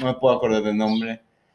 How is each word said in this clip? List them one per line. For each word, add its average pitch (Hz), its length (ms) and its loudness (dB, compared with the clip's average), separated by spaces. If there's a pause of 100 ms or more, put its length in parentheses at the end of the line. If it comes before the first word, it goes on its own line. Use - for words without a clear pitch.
no 131 60 -4
me 127 80 0
puedo 127 220 4
acordar 110 260 0
del 107 140 -2
nombre, 113 440 -2 (340)